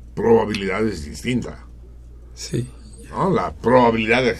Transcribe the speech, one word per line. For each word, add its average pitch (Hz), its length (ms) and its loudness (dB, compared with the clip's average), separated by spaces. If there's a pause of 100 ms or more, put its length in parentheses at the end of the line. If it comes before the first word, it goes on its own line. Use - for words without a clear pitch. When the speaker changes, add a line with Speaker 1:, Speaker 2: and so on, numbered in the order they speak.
(160)
Speaker 1:
probabilidad 104 720 0
es 85 180 -6
distinta. 85 600 -6 (680)
Speaker 2:
Sí. - 340 -8 (420)
Speaker 1:
¿No? - 200 -2
La 92 240 -2
probabilidad 117 720 4
de 113 100 2
que - 60 -8